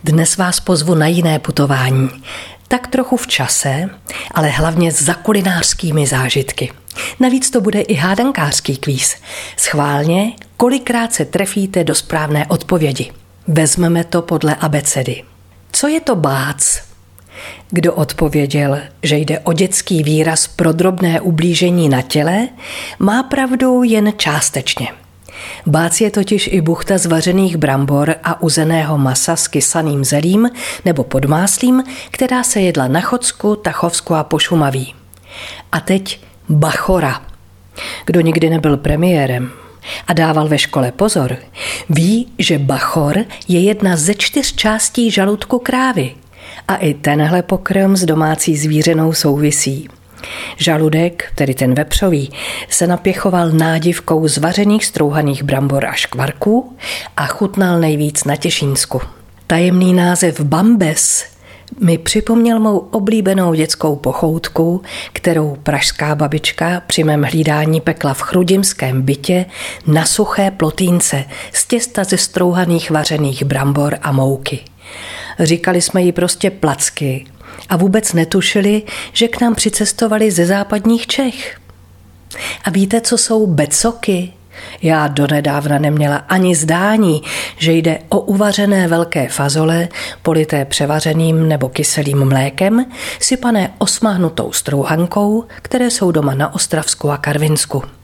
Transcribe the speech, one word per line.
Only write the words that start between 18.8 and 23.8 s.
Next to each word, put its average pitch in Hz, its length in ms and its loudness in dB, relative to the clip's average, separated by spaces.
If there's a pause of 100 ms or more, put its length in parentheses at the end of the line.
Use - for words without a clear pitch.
že 151 140 0
jde 156 220 -2
o - 140 -2
dětský 180 500 0
výraz 156 440 2
pro 160 260 0
drobné 175 480 2
ublížení 175 680 2
na 131 140 2
těle, 180 460 0 (500)
má 214 240 2
pravdu 254 600 2